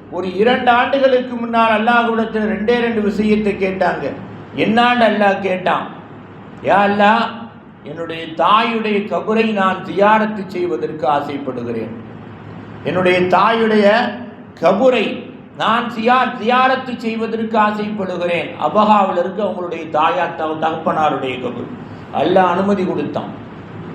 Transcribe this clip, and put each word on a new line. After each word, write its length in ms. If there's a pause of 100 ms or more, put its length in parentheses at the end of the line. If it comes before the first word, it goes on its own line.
(120)
ஒரு 240
இரண்டு 360
ஆண்டுகளுக்கு 640
முன்னால் 480
அல்லாஹ்விடத்துல 600
ரெண்டே 360
ரெண்டு 220
விஷயத்தை 520
கேட்டாங்க. 600 (420)
என்னான்னு 480
அல்லாஹ் 360
கேட்டான், 480 (760)
"யா 120 (120)
அல்லாஹ், 340 (640)
என்னுடைய 420
தாயுடைய 800
கபரை 460
நான் 300
ஜியாரத்து 640
செய்வதற்கு 600
ஆசைப்படுகிறேன். 840 (920)
என்னுடைய 360
தாயுடைய 920 (500)
கபரை 720 (240)
நான் 420
ஜியா-, 340 (100)
ஜியாரத்து 540
செய்வதற்கு 600
ஆசைப்படுகிறேன்." 920 (120)
அபகாவில் 580
இருக்க 240
அவங்களுடைய 460
தாயார், 480
தக-, 280
தகப்பனாருடைய 760
கபர். 420 (300)
அல்லாஹ் 380
அனுமதி 340
கொடுத்தான், 580 (520)